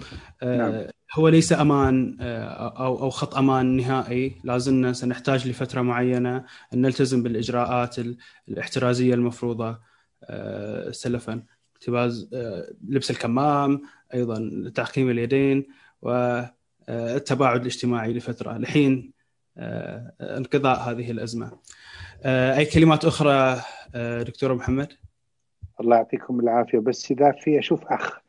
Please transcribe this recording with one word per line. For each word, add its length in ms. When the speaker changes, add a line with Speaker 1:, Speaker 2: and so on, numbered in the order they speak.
Speaker 1:
آه، 140
Speaker 2:
نعم. 300
Speaker 1:
هو 140
ليس 240
أمان، 680
آه، 680
أو، 160
أو 80
خط 240
أمان 420
نهائي. 560
لازلنا 480
سنحتاج 560
لفترة 340
معينة 640
أن 60
نلتزم 420
بالإجراءات 760
ال-، 180
الاحترازية 680
المفروضة، 640
آه، 680
سلفا، 520
اقتباس، 580
آه، 400
لبس 220
الكمام، 720
أيضا 600
تعقيم 360
اليدين 560
و، 80
آه، 280
التباعد 440
الاجتماعي 520
لفترة 460
لحين، 540
آه، 640
انقضاء 580
هذه 320
الأزمة. 420
آه، 340
أي 80
كلمات 400
أخرى، 580
آه، 280
دكتور 320
محمد؟ 340
Speaker 2:
الله 160
يعطيكم 440
العافية. 380
بس 320
إذا 220
في، 260
أشوف 260
أخ 440